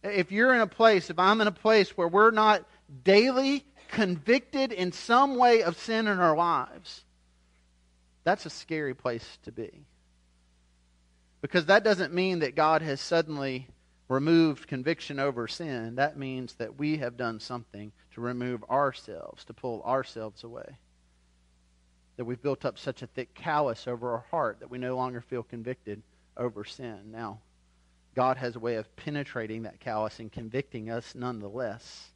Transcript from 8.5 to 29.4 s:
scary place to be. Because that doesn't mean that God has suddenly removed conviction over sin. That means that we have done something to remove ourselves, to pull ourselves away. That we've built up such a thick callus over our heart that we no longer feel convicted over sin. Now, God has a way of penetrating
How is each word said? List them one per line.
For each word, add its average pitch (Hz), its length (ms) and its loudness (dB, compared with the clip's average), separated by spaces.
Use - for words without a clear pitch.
scary 151 420 -6
place 120 520 -8
to - 80 -14
be. 117 340 -14
Because 151 260 0
that 196 180 6
doesn't 190 280 2
mean 180 280 0
that 139 160 -2
God 156 260 4
has 143 180 -4
suddenly 143 680 -2
removed 156 580 2
conviction 143 540 -6
over 123 260 -2
sin. 120 480 -8
That 143 240 -2
means 131 360 -10
that 117 220 -10
we 151 220 -2
have 123 180 -8
done 117 220 -6
something 107 540 -14
to 113 60 -14
remove 123 440 -6
ourselves, 127 800 -6
to 113 100 -18
pull 117 300 -8
ourselves 117 580 -4
away. 120 340 -18
That 127 80 -8
we've 117 180 -8
built 139 220 -4
up 123 140 -4
such - 240 -10
a 123 40 -14
thick - 280 -12
callus 147 520 -2
over 123 240 -6
our 117 220 -6
heart 127 260 -2
that - 120 -18
we 123 80 -10
no 127 180 -6
longer 127 240 -6
feel 120 240 -10
convicted 113 580 -12
over 104 280 -6
sin. 110 480 -16
Now, 110 260 -12
God 131 220 0
has 123 180 -8
a 117 40 -14
way 117 140 -4
of 110 220 -10
penetrating 120 680 -8